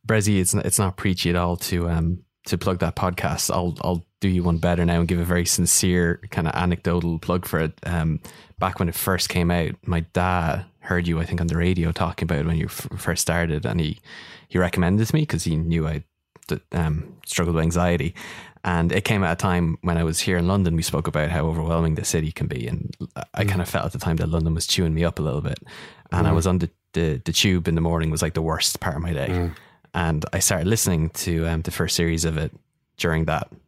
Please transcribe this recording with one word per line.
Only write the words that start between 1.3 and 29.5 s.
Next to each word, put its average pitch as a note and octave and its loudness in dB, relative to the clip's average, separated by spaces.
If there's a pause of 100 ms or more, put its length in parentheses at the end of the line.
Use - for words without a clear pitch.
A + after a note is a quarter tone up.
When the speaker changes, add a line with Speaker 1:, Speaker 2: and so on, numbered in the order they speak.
Speaker 1:
at F2 2
all F2 2
to, E2+ -2
um, E2 2 (260)
to F2+ 0
plug F2+ 0
that - 0
podcast. - -2
I'll, F2 0
I'll E2+ -2 (140)
do G2 2
you F2+ 2
one E2+ 2
better F2 2
now E2+ 4
and E2+ 0
give F2 2
a E2+ 0
very F2 2
sincere F2 2 (100)
kind E2 -2
of - -2
anecdotal F2 0
plug F2+ 0
for - -2
it. D#2+ 0 (120)
Um, D#2+ 0 (380)
back F#2 -2
when F2+ 0
it E2 -4
first - 0
came F2 2
out, E2+ 0 (120)
my E2+ 0 (120)
dad F2+ 0 (160)
heard F2 -2
you, D#2+ 2
I E2 0
think, E2+ -4
on E2 0
the D#2 0
radio E2+ 2
talking E2+ -2
about D#2+ 0
it D#2 -2
when E2 0
you D#2+ 0
f-, - -10
first F2+ -2
started, E2 0
and E2+ 0
he, D#2 -2 (500)
he F2 0
recommended F2+ 2
it A2 2
to - -2
me D#3 2
'cause - -2
he D#2+ 0
knew E2 0
I D2+ -4 (420)
d-, - -4 (120)
um, D#2+ -2 (100)
struggled E2+ 0
with D#2+ 2
anxiety. F2 2 (480)
And E2+ 2
it G#2 0
came G#2 2
at E2+ 2
a E2+ 0
time F2 0
when E2+ 0
I E2 2
was E2 0
here F#2 0
in E2+ 2
London, F#2+ 2
we D#2+ 0
spoke - -2
about D2+ 0
how E2 0
overwhelming E2 0
the G2+ -4
city D#2+ -2
can - -4
be. C#2+ -6
And - -6 (380)
I F#2+ 0
Speaker 2:
Mm. G#2 2
Speaker 1:
kind F#2 0
of E2 -4
felt - -2
at - -4
the - -8
time E2 0
that E2 -2
London E2 0
was E2 -2
chewing E2+ 0
me E2 2
up E2 -2
a - 0
little D2 -2
bit. C#2 -4 (520)
And F2 2
I - 4
Speaker 2:
Mm. D#2+ 4
Speaker 1:
was E2 4
on F#2 4
the, E2+ -2 (220)
the, E2 0
the E2 -2
tube F2+ 2
in E2 2
the E2 2
morning E2 2
was, D#2 0
like, D#2 -2
the D#2+ 0
worst D#2+ -2
part - -2
of E2 -4
my E2+ -4
day. C#2 -2
Speaker 2:
Mm. F2 -2 (400)